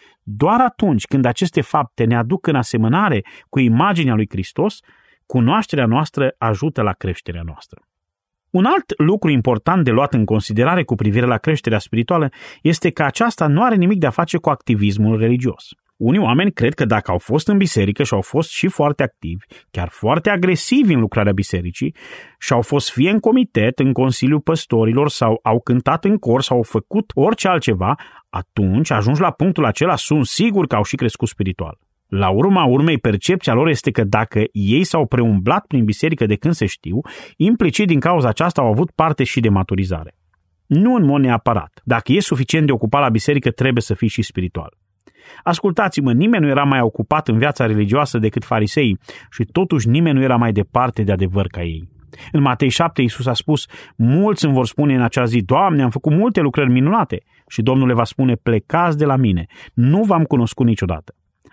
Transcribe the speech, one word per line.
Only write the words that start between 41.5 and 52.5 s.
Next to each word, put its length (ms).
Dacă 280
e 80
suficient 460
de 60
ocupat 280
la 80
biserică, 420
trebuie 320
să 120
fii 140
și 140
spiritual. 560
Ascultați-mă, 720
nimeni 320
nu 60
era 140
mai 160
ocupat 480
în 100
viața 280
religioasă 520
decât 260
fariseii 540
și 140
totuși 440
nimeni 300
nu 40
era 140
mai 160
departe 500
de 100
adevăr 340
ca 160
ei. 260
În 80
Matei 280